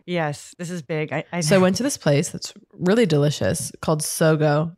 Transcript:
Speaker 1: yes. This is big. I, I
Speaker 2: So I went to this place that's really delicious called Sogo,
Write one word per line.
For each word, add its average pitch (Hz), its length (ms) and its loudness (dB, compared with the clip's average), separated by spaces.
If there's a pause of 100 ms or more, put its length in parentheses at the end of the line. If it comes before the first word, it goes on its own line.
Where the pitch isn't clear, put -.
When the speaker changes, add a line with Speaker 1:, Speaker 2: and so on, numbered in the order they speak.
Speaker 1:
yes. 165 520 -4
This 170 120 -10
is 175 120 -8
big. 156 300 -6
I, 160 200 -4
I 175 80 -4
Speaker 2:
So 165 160 2
I - 20 6
went 185 180 4
to 240 60 -4
this 285 160 -2
place 143 320 2
that's - 240 -12 (180)
really 202 340 2
delicious 147 640 0 (120)
called 156 180 0
Sogo, 156 760 2